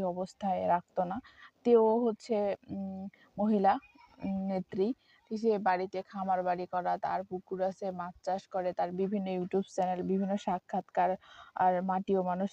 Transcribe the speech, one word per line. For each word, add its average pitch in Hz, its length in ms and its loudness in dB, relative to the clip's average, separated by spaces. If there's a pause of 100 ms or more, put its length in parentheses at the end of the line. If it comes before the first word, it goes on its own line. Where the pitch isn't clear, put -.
অবস্থায় 185 640 -2
রাখতো 175 360 0
না। 180 120 -6 (460)
তেও 226 240 8 (120)
হচ্ছে, 214 580 0 (140)
উম, 190 380 -8 (300)
মহিলা, 202 340 4 (520)
উম, 190 220 -4
নেত্রী, 190 420 -2 (420)
সে 220 280 0
বাড়িতে 190 440 -2
খামার 190 400 -2
বাড়ি 180 240 -2
করা, 180 320 -2
তার 175 260 -2
পুকুর 185 380 -8
আছে, 190 280 -4
মাছ 175 320 -8
চাষ 190 260 -4
করে, 180 240 -2
তার 175 200 -4
বিভিন্ন 190 360 -2
YouTube 190 400 -2
চ্যানেল, 185 340 -2
বিভিন্ন 190 340 0
সাক্ষাৎকার 185 720 -2 (440)
আর 185 180 4 (100)
মাটি 190 340 -2
ও 185 60 2
মানুষ 185 300 -2